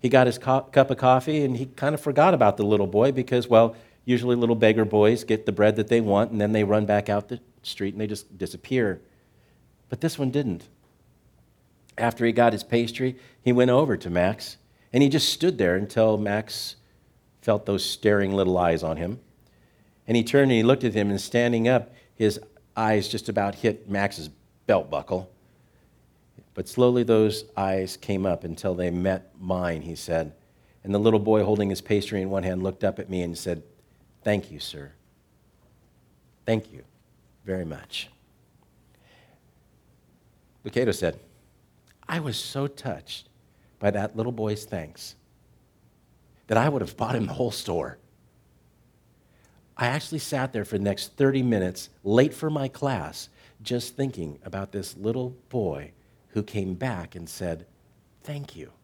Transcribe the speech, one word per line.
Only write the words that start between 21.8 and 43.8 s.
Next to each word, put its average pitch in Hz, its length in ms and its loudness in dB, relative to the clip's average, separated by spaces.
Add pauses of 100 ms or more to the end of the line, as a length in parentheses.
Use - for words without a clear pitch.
his 107 280 0 (340)
eyes 110 320 0
just - 220 -8
about 101 260 -2
hit 107 340 -2
Max's 98 400 -4 (380)
belt 95 220 2
buckle. 92 400 -4 (1200)
But 95 140 -10
slowly 123 360 2
those 107 420 2 (120)
eyes 95 400 -2
came 98 280 -4
up 87 180 -2
until 90 320 -6
they 87 160 -2
met 90 480 -2
mine, 90 420 -4
he 82 140 -12
said. 80 380 -4 (500)
And 98 100 -4
the 101 60 2
little 110 200 4
boy 107 240 2
holding 101 260 0
his 95 120 -4
pastry 104 400 -2
in 95 80 -6
one 95 140 -4
hand 92 180 -4
looked 95 220 -6
up 95 160 -2
at 95 100 -12
me 92 140 -4
and 85 120 -6
said, 82 280 -8 (600)
"Thank 104 280 -2
you, 76 80 -16
sir. 71 320 -14 (1500)
Thank 113 260 -2
you 65 120 -20 (600)
very 92 220 -6
much." - 440 -12 (2500)
Lucado 117 300 0
said, 82 260 -4 (880)
"I 160 120 -4
was 147 180 -6
so 139 300 -6
touched - 600 -12 (500)